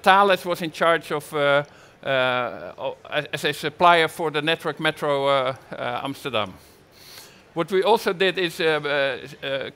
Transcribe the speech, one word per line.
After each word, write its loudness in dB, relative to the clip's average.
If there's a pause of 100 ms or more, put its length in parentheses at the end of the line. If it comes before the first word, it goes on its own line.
Thales 6
was -4
in -6
charge 2
of, -6
uh, 4 (400)
uh, -2
o-, -6 (140)
as, -4
as -8
a 0
supplier 4
for -4
the -2
network -2
Metro, 0
uh, 2 (160)
uh, -6
Amsterdam. -4 (1000)
What -4
we 2
also 2
did 0
is, -4
uh, 0
uh, -2
uh, -4